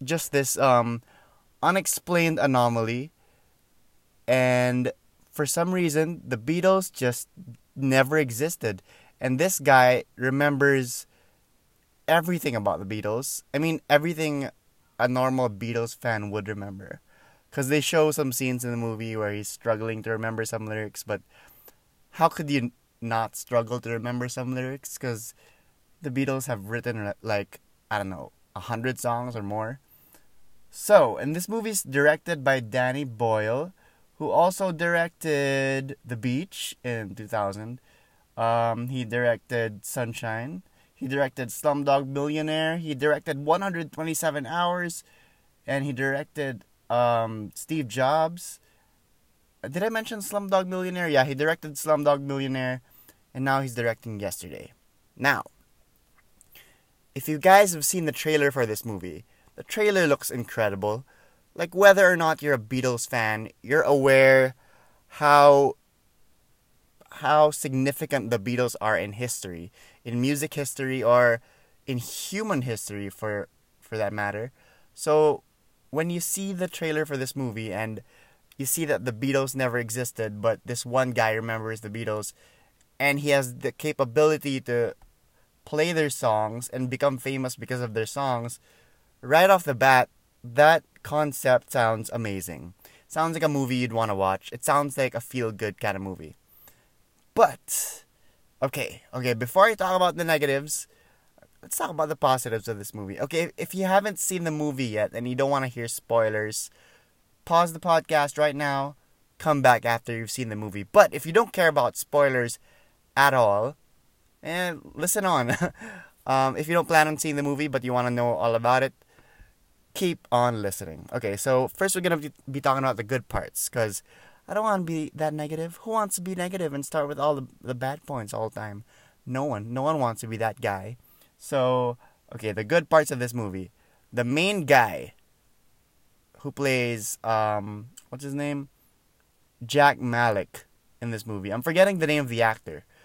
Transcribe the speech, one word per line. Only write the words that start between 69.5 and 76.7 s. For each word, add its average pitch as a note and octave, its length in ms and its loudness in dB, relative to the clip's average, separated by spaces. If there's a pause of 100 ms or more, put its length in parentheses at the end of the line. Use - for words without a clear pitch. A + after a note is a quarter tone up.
in A#2+ 160 -4
music C#3+ 340 -2
history, C3 480 -4
or A#2+ 380 6 (460)
in C3 100 -4
human F#3+ 640 -4
history G#2 460 -8
for, G#2 400 -8 (320)
for - 160 -12
that G#2+ 160 -2
matter. G#2 400 -6 (400)
So, D3+ 500 2 (460)
when E3 220 -4
you F3 100 -4
see G3 320 -6
the F3+ 160 -4
trailer D#3 380 -2